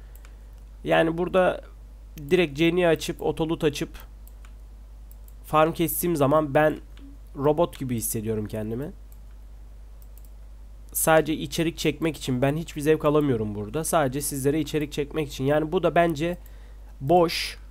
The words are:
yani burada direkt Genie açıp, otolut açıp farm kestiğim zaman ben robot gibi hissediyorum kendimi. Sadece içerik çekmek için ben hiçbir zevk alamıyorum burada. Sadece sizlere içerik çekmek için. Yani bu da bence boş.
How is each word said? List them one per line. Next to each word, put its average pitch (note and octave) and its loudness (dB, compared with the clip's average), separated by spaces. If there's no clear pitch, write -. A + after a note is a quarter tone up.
yani E3 2
burada F3+ 2
direkt E3 4
Genie E3+ 4
açıp, E3 2
otolut D#3+ 0
açıp D#3+ 0
farm D#3 4
kestiğim E3+ 0
zaman C#3+ 2
ben D3+ 4
robot D3+ 2
gibi B2+ -4
hissediyorum A2 -4
kendimi. A2+ -6
Sadece D#3+ 4
içerik D#3+ -2
çekmek D#3 -2
için B2+ -2
ben C#3 2
hiçbir D#3 -8
zevk D#3 2
alamıyorum C3+ 2
burada. G#2 -6
Sadece C3 0
sizlere C#3+ 0
içerik D3 -4
çekmek D3 -4
için. - -6
Yani D3+ 2
bu F3+ 0
da D#3+ 2
bence E3+ 2
boş. E3 2